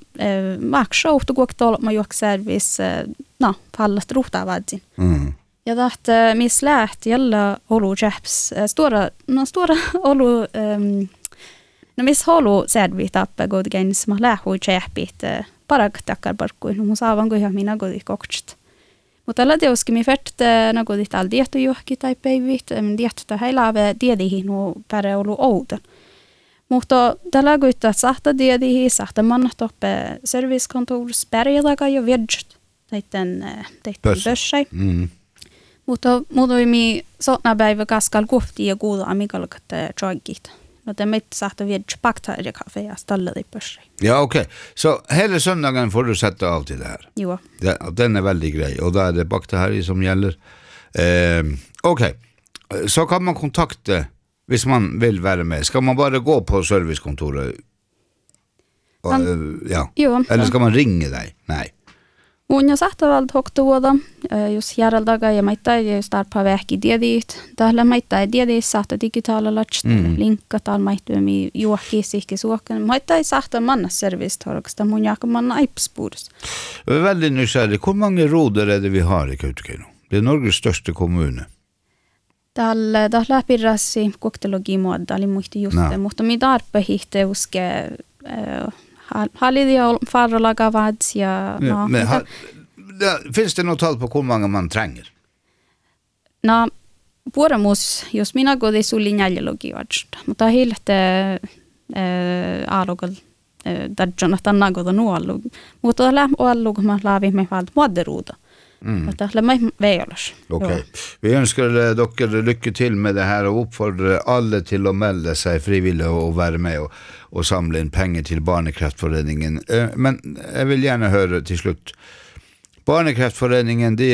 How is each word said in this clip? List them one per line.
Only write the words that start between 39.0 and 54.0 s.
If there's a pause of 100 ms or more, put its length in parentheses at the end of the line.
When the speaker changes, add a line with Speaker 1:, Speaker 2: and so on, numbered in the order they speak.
Speaker 1:
amikalkat,
eh, (120)
joggit. (340)
No,
te
meit
sahta
vedj
bakteriakaffe
ja
stalla
i
pössai. (180)
Speaker 2:
Ja,
okej. (300)
Så
hela
söndagen
får
du
sätta
av
till
det
här.
Speaker 1:
Jo. (240)
Speaker 2:
Ja,
den
är
väldigt
grej.
Och
då
är
det
bakterier
som
gäller. (560)
Ehm, (260)
okej. (720)
Så
kan
man
kontakta, (420)